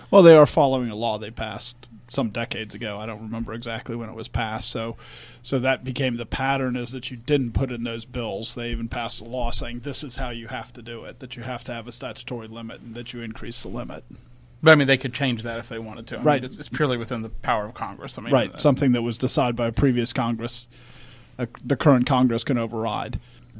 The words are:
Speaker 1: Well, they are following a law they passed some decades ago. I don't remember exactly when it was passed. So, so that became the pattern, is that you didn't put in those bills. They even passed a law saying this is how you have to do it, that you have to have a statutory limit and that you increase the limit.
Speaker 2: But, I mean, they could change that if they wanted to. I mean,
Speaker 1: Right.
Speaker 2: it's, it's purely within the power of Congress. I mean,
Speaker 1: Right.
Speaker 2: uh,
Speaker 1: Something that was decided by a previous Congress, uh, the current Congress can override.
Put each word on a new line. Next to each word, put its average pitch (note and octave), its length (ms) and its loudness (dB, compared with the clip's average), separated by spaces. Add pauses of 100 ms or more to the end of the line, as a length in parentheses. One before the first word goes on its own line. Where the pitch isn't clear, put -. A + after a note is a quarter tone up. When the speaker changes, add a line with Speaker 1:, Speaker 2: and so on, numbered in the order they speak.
(100)
Speaker 1:
Well, G3+ 120 10
they E3 140 12
are D3 100 12
following C3 440 2
a G#2+ 40 -6
law A2 220 -2
they G#2 140 -8
passed G#2+ 560 -8 (220)
some A#2+ 220 -2
decades A2 440 -6
ago. G#2 240 -6
I G#2+ 80 -8
don't G#2+ 160 -8
remember A2+ 300 -6
exactly A#2 420 -8
when A#2 140 -8
it G2+ 60 -14
was A2 140 -12
passed. A2 400 -2
So, A2+ 280 -4 (460)
so C#3 180 -2
that C3 240 0
became B2+ 320 -2
the A#2 100 -6
pattern, C3+ 500 -2
is A#2+ 160 -6
that B2+ 180 -10
you C3 60 -12
didn't B2+ 360 0
put B2+ 180 2
in A#2 140 -6
those A#2 200 -6
bills. A2 500 -6
They A#2+ 160 -6
even A#2 180 -4
passed A#2 320 -6
a G#2+ 40 -14
law A#2+ 260 -2
saying A#2+ 300 -2
this C3 220 -4
is C3+ 140 -8
how C3 140 -4
you A#2 180 -10
have A#2+ 260 -10
to A#2+ 80 -16
do A#2 220 -12
it, - 160 -16
that B2+ 160 -14
you B2 60 -12
have B2 220 -8
to C3 80 -8
have A#2 140 -10
a B2 60 -12
statutory A#2 560 -10
limit A2+ 320 -12
and A#2 160 -16
that A#2 160 -12
you A#2+ 80 -10
increase A#2 420 -8
the - 60 -10
limit. G2+ 340 -10 (600)
Speaker 2:
But, D#3 100 10
I - 20 12
mean, C#3 140 4
they C3+ 100 6
could B2+ 160 -6
change A#2+ 300 -2
that A#2 140 -6
if A2+ 100 -12
they A2+ 100 -10
wanted A2+ 300 -12
to. C3 80 -8
I - 20 -6
mean, B2 80 0
Speaker 1:
Right. C#3 180 2
Speaker 2:
it's, B2+ 120 -12
it's - 120 -14
purely C3+ 280 0
within A#2 260 -4
the A2+ 60 -8
power A2 360 0
of G#2+ 100 -10
Congress. - 440 -10
I - 40 -12
mean, A#2 100 -2
Speaker 1:
Right. A#2 220 4
Speaker 2:
uh, - 40 -14
Speaker 1:
Something C#3 340 4
that A#2+ 100 4
was A#2 140 -2
decided B2 400 0
by A#2 120 0
a A2+ 40 -4
previous A#2+ 400 2
Congress, A#2 560 -2 (720)
uh, B2 80 -2 (180)
the C3 120 0
current B2+ 300 4
Congress B2+ 380 2
can B2+ 140 0
override. A2 640 -4 (400)